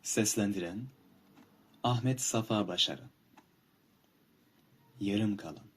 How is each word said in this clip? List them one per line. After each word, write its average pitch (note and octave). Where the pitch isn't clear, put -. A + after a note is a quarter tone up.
Seslendiren G2+
Ahmet B2
Safa A2
Başaran. -
Yarım G2+
kalan. E2